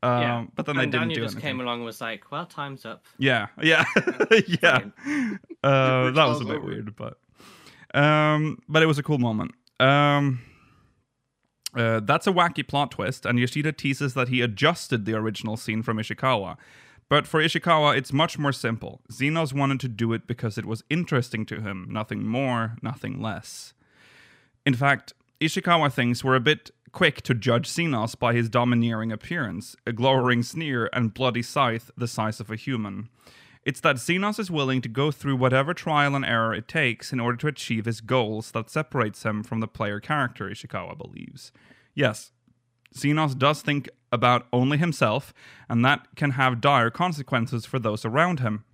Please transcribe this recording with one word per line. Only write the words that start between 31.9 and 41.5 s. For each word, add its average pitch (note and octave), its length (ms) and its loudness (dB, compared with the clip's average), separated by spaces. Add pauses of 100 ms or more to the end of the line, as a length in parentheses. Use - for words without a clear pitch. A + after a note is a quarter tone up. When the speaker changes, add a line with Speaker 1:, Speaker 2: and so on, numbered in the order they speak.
Speaker 1:
the A#2+ 100 -4
size G#2+ 340 -4
of G#2+ 100 -10
a A2 60 -6
human. A2 520 -6 (540)
It's - 180 -4
that C#3+ 160 4
Xenos F#3+ 420 -2
is G3 100 -6
willing C3+ 320 0
to A#2+ 80 -8
go C#3 220 -2
through C#3 240 -4
whatever C3 380 2
trial D3 420 0
and C#3 100 -2
error A2+ 280 0
it - 140 -8
takes C3+ 460 -2
in B2+ 60 -2
order A#2+ 180 -2
to D3+ 100 -4
achieve A#2 380 -4
his A2+ 160 -4
goals A2 500 -2
that A2+ 200 -6
separates B2+ 520 -4
him G#2+ 200 -2
from A2+ 160 -6
the A2 80 -4
player G#2 320 -6
character, B2 500 -4
Ishikawa F#2 480 -10
believes. - 540 -16 (420)